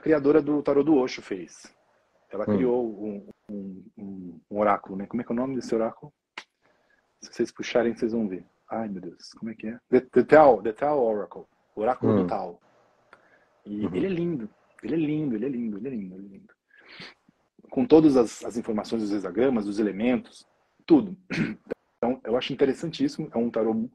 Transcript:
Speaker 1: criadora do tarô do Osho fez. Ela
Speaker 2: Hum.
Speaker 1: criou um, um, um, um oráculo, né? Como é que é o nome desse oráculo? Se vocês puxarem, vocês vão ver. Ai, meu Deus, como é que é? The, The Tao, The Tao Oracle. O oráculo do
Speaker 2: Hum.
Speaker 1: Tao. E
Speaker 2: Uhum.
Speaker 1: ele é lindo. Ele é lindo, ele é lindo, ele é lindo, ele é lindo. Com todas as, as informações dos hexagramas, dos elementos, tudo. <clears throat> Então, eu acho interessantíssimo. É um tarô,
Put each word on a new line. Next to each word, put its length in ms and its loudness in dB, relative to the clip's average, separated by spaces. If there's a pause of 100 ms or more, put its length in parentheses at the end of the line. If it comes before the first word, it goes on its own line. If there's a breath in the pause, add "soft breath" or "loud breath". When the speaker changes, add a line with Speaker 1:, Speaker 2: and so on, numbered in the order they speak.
Speaker 1:
criadora 420 4
do 200 0
tarô 200 4
do 140 4
Osho 260 0
fez. 500 -12 (580)
Ela 180 -6
Speaker 2:
Hum. 80 2
Speaker 1:
criou 480 0
um, 240 -10 (220)
um, 340 -12 (140)
um, 420 -14 (100)
um 80 -6
oráculo, 380 0
né? 100 -10
Como 140 -6
é 40 -6
que 60 -8
é 40 -4
o 20 -4
nome 180 -4
desse 200 -6
oráculo? 380 -4 (1080)
Se 120 -20
vocês 200 -4
puxarem, 420 -2
vocês 180 -4
vão 160 -2
ver. 160 -10 (260)
Ai, 180 -6
meu 140 -10
Deus, 320 -16
como 180 -12
é 20 -16
que 140 -14
é? 100 -10 (120)
The, 100 6
The 240 2
Tao, 380 8
The 100 -2
Tao 320 -2
Oracle. 380 -4 (340)
O 60 -6
oráculo 340 2
do 60 4
Speaker 2:
Hum. 40 -2
Speaker 1:
Tao. 340 -6 (1080)
E 200 -4
Speaker 2:
Uhum. 80 -4
Speaker 1:
ele 120 0
é 40 0
lindo. 380 -4 (340)
Ele 120 -4
é 40 0
lindo, 380 -2
ele 100 -4
é 20 -2
lindo, 300 -6
ele 100 -10
é 20 -8
lindo, 260 -10
ele 100 -16
é 40 -20
lindo. 220 -20 (1160 soft breath)
Com 160 0
todas 300 8
as, 280 2
as 120 -10
informações 460 -4
dos 100 -4
hexagramas, 540 0
dos 120 -6
elementos, 680 -2 (400)
tudo. 320 4 (140)
<clears throat> 420 -4 (300)
Então, 220 -2
eu 120 0
acho 160 -4
interessantíssimo. 800 -2
É 60 -4
um 100 0
tarô, 460 -2